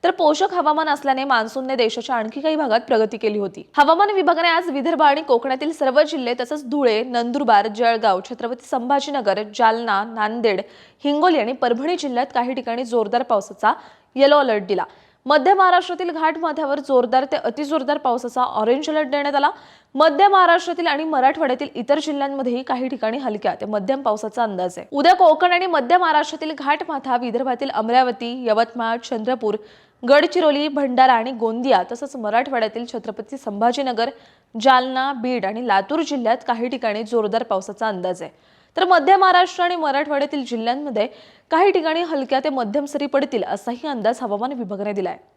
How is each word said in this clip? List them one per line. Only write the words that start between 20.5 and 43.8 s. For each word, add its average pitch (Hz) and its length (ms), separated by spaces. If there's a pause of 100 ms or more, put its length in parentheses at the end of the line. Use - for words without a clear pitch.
आणि 294 160
मराठवाड्यातील 285 720
इतर 285 240
जिल्ह्यांमध्येही 277 640
काही 254 240
ठिकाणी 233 300
हलक्या 214 380
ते 214 100
मध्यम 214 360
पावसाचा 220 420
अंदाज 185 340
आहे. - 140
उद्या 294 240
कोकण 349 360
आणि 359 140
मध्य 330 320
महाराष्ट्रातील 311 560
घाटमाथा, 277 640
विदर्भातील 247 520
अमरावती, 240 640 (120)
यवतमाळ, 226 520
चंद्रपूर, 226 580 (480)
गडचिरोली, 302 640
भंडारा 262 460
आणि 233 180
गोंदिया, 233 600
तसंच 269 240
मराठवाड्यातील 233 800
छत्रपती 226 440
संभाजीनगर, 240 720 (460)
जालना, 262 580
बीड 240 320
आणि 226 220
लातूर 202 340
जिल्ह्यात 262 360 (100)
काही 240 200
ठिकाणी 233 360
जोरदार 220 400
पावसाचा 208 440
अंदाज 185 340
आहे. - 320 (240)
तर 359 80
मध्य 349 300
महाराष्ट्र 370 480
आणि 349 120
मराठवाड्यातील 294 720
जिल्ह्यांमध्ये 240 600 (440)
काही 381 200
ठिकाणी 320 300
हलक्या 285 380
ते 285 100
मध्यम 269 360
सरी 285 200
पडतील, 277 380
असाही 240 440